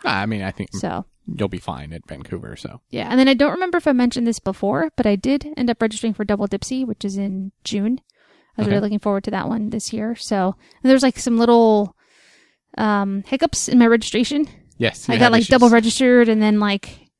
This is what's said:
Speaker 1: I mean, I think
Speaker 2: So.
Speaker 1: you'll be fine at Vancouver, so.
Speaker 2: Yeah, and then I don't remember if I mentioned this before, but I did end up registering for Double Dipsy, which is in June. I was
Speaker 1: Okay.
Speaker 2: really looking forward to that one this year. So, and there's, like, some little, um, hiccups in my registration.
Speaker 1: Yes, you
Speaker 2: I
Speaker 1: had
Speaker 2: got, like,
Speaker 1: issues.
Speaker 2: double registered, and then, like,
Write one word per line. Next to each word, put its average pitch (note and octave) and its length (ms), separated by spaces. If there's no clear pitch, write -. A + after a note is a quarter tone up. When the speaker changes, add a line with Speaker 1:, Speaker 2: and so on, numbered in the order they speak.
Speaker 1:
I G2+ 220
mean, G#2+ 160
I F#2+ 80
think - 220
Speaker 2:
So. F#2 320
Speaker 1:
you'll - 220
be F#2 100
fine D2 360
at E2 140
Vancouver, - 480
so. - 340
Speaker 2:
Yeah, - 200
and B3+ 100
then C4+ 80
I C4+ 60
don't C4 200
remember F4+ 240
if E4 100
I D4+ 40
mentioned B3 360
this A#3 120
before, G#3 560
but A#3+ 120
I G3+ 80
did C#4 320
end B3 120
up A#3 120
registering A3 320
for G#3+ 120
Double G3+ 220
Dipsy, C4 380
which A3 180
is G3 140
in G3 340
June. A3 380
I A3 40
was G#3 60
Speaker 1:
Okay. G3+ 80
Speaker 2:
really G3+ 60
looking G#3 180
forward G3+ 240
to G#3+ 80
that G3 160
one G#3+ 220
this A3+ 240
year. A3 220
So, G3 400
and B3+ 80
there's, C4 100
like, C4 160
some A#3 220
little, A3+ 560
um, G3+ 480
hiccups - 420
in B3+ 120
my A#3 80
registration. A#3 600
Speaker 1:
Yes, - 300
you A#3+ 60
Speaker 2:
I A3+ 40
Speaker 1:
had A#3+ 80
Speaker 2:
got, A#3+ 60
like, A3+ 100
Speaker 1:
issues. G#3 80
Speaker 2:
double B3 200
registered, A#3 600
and A3 120
then, G#3 180
like, G3+ 500